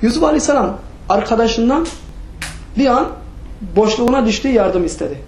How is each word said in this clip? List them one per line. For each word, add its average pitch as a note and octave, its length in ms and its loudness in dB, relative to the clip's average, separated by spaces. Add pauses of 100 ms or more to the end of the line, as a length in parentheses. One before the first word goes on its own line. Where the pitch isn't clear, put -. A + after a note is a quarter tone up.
Yusuf A#3+ 220 2
Aleyhisselam C#4+ 520 2 (320)
arkadaşından A3+ 760 2 (920)
bir C4+ 80 4
an C4 200 4 (720)
boşluğuna A3+ 500 4
düştü, A3 220 0
yardım F#3+ 360 2
istedi. C#3+ 440 -4